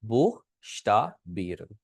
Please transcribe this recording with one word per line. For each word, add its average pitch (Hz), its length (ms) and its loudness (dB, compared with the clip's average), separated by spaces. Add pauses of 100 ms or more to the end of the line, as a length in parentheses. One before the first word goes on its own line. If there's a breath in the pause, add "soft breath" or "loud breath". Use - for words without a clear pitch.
बुख 135 400 0 (160)
श्ता - 560 -2 (100)
बीरन। 87 560 -10